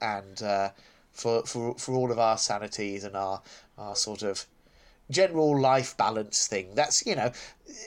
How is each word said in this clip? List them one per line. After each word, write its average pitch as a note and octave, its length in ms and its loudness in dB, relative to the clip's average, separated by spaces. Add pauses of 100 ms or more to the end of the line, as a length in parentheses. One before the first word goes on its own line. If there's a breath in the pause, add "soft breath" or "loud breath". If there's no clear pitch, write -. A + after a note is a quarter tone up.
and, G2+ 420 -6
uh, G2 280 0 (420 soft breath)
for, A#2 320 0
for, A#2+ 320 -4
for - 180 -6
all B2+ 160 2
of A2+ 80 0
our A2+ 200 4
sanities G2+ 640 -4
and G2 100 -10
our, F#2+ 280 -4 (360 loud breath)
our G#2 160 -12
sort G#2 280 -4
of G2 240 -4 (640 soft breath)
general D#3 500 4
life C3 360 4
balance A2 500 0
thing. F#2+ 280 -4
That's, D3 320 2
you G#3+ 80 0
know, B2 160 0 (560 loud breath)